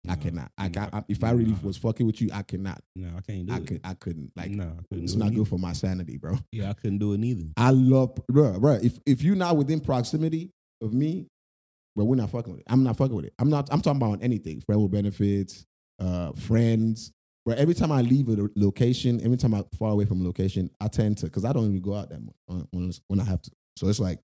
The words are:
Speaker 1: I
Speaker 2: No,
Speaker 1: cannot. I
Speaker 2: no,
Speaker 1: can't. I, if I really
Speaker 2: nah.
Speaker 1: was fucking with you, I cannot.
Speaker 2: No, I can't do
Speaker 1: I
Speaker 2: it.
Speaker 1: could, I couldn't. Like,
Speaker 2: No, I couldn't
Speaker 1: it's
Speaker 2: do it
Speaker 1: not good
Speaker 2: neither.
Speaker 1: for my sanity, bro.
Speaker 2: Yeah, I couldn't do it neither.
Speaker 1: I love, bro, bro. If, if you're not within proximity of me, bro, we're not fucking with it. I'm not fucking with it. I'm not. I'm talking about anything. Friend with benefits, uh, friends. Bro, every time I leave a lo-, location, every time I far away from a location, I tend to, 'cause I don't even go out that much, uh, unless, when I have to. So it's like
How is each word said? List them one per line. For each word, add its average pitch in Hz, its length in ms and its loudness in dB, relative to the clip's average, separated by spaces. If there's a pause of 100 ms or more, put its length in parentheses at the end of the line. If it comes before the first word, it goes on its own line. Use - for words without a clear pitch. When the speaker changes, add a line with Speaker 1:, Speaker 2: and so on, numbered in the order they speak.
Speaker 1:
I 90 60 -2
Speaker 2:
No, 76 80 -6
Speaker 1:
cannot. 82 340 -6
I 98 120 -4
Speaker 2:
no, 85 40 -4
Speaker 1:
can't. 101 220 -6
I, 104 140 -6
if 104 140 -2
I 113 100 2
really 113 200 4
Speaker 2:
nah. 98 100 0
Speaker 1:
was 98 140 -4
fucking 117 300 0
with 110 160 0
you, 107 100 0
I 101 100 -6
cannot. 95 380 -8 (160)
Speaker 2:
No, 90 200 -10
I 95 40 -10
can't 92 260 -8
do 107 60 -6
Speaker 1:
I 120 60 -4
Speaker 2:
it. 131 80 -8
Speaker 1:
could, 92 180 -6
I 92 100 -8
couldn't. 80 400 -10
Like, 87 160 -10
Speaker 2:
No, 101 140 -4
I 85 240 -10
couldn't 92 160 -8
Speaker 1:
it's 131 80 -4
Speaker 2:
do 98 60 2
it - 20 2
Speaker 1:
not 107 80 2
good 113 100 2
Speaker 2:
neither. 107 120 2
Speaker 1:
for 90 80 -2
my 90 160 -4
sanity, 90 420 -4
bro. 85 220 -4 (140)
Speaker 2:
Yeah, 101 180 -4
I - 20 -6
couldn't 101 260 -4
do 104 140 0
it 101 60 0
neither. 110 260 -2 (120)
Speaker 1:
I 120 140 6
love, 131 440 6 (140)
bro, 135 300 4
bro. 151 140 4 (100)
If, 120 240 0
if 139 160 2
you're 190 140 4
not 175 220 2
within 147 220 0
proximity 156 720 -2 (300)
of 110 140 -4
me, 156 320 0 (680)
bro, 104 120 2
we're 131 100 4
not 107 140 0
fucking 117 220 -6
with - 80 -14
it. - 100 -20
I'm 131 120 6
not 120 140 2
fucking 131 180 0
with 78 120 -6
it. - 120 -16
I'm 139 120 4
not. 143 200 0
I'm 147 120 0
talking 143 180 2
about 107 240 0
anything. 90 380 -4
Friend 107 200 2
with 98 80 2
benefits, 101 760 -2 (340)
uh, 87 340 -4
friends. 113 800 0 (320)
Bro, 117 120 0
every 156 180 4
time 165 180 0
I 135 100 4
leave 127 260 4
a 113 40 2
lo-, 104 220 0
location, 120 680 2
every 123 140 4
time 113 160 2
I 101 100 0 (140)
far 110 140 0
away 104 140 4
from 95 160 0
a - 20 0
location, 95 460 -2 (100)
I 104 80 -4
tend 107 300 2
to, 80 120 -4
'cause 95 140 -4
I 127 100 0
don't 110 140 2
even 95 120 0
go 98 140 -6
out 101 160 -8
that 73 120 -12
much, 55 120 -16 (160)
uh, 90 120 -6 (120)
unless, 90 340 -6
when 98 100 0
I 120 60 2
have 92 180 -2
to. - 80 -18 (280)
So 95 100 0
it's 104 100 2
like 90 260 -2